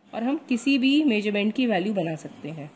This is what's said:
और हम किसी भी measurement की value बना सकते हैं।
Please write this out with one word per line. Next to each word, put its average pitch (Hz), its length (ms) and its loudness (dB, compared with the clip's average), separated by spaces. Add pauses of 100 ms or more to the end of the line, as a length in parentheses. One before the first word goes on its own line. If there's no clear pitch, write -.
(120)
और 220 100 -8
हम 269 140 -2 (120)
किसी 269 300 0
भी 277 260 4
measurement 208 500 0
की 254 120 0
value 202 280 0
बना 165 220 -2
सकते 143 340 -14
हैं। 156 260 -12